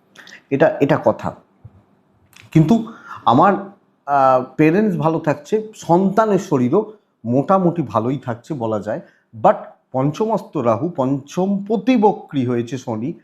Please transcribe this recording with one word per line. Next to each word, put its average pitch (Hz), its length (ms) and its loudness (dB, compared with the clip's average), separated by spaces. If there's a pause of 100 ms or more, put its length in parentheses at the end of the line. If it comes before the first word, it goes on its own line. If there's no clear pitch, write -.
(500)
এটা, 139 300 2
এটা 143 260 2
কথা। 104 300 -2 (1160)
কিন্তু 160 360 4 (380)
আমার, 180 280 6 (520)
আহ, 135 380 2 (140)
প্যারেন্টস 175 400 2
ভালো 160 220 -2
থাকছে, 214 560 -4
সন্তানের 190 640 0
শরীরও 147 540 0 (320)
মোটামুটি 156 560 0
ভালোই 117 360 -2
থাকছে 120 360 -10
বলা 110 260 -4
যায়। 104 220 -6 (420)
But 208 120 4 (360)
পঞ্চমস্ত 147 640 -4
রাহু, 117 380 0
পঞ্চম 175 680 -4
প্রতিবক্রী 208 840 0
হয়েছে 120 320 -4
শনি, 123 360 -6 (100)